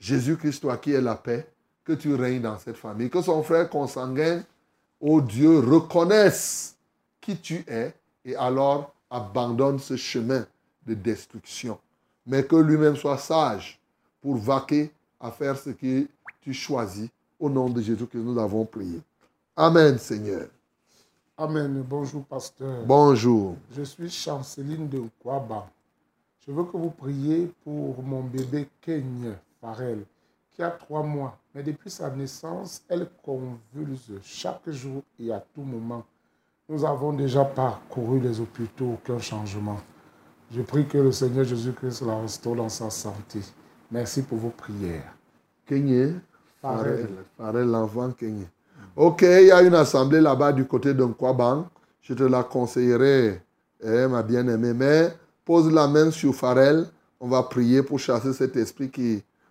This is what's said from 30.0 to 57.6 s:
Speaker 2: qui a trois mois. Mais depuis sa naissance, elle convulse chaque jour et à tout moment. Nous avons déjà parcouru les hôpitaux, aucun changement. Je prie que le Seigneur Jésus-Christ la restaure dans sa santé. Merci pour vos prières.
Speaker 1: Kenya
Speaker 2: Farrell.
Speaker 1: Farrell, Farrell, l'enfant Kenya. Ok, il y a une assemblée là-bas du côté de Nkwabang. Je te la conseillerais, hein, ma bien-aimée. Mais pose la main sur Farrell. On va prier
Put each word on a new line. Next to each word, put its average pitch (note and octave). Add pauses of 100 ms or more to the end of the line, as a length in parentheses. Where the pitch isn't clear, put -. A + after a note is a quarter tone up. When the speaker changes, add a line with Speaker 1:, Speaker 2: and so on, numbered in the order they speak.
Speaker 2:
qui -
a E3+
trois D3+
mois. C#3+ (160)
Mais C#3+
depuis D3+
sa C#3
naissance, D#3+
elle F3 (160)
convulse C3 (100)
chaque -
jour C3+ (160)
et A2+
à G2+ (100)
tout D3
moment. A#2 (640)
Nous D3+
avons D3
déjà C#3
parcouru B2+
les A#2+
hôpitaux, A#2
aucun A#2+
changement. G#2 (680)
Je A#2+
prie C#3
que D3
le C3+
Seigneur B2+
Jésus-Christ B2
la A2
restaure A2+
dans A#2
sa A2
santé. G#2 (500)
Merci A#2+
pour A#2
vos A#2
prières. F#2+ (540)
Speaker 1:
Kenya C#3 (480)
Speaker 2:
Farrell. B2+
Speaker 1:
Farrell, A2 (120)
Farrell, A#2
l'enfant A2+
Kenya. A2 (480)
Ok, E3
il F#3
y F#3+
a F3+
une F3+
assemblée D3
là-bas C#3+
du C3+
côté C3+
de C3
Nkwabang. B2+ (380)
Je C3
te A#2+
la B2+
conseillerais, B2 (420)
hein, A#2
ma B2
bien-aimée. A#2+
Mais D3+ (320)
pose E3
la D#3
main D#3
sur C#3
Farrell. C3+ (320)
On B2
va B2+
prier B2